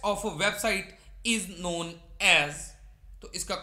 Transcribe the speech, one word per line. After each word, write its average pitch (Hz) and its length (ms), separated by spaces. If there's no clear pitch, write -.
of 202 200
a 208 120
website 202 560
is 214 300
known 170 340
as, 147 380
तो - 120
इसका 185 280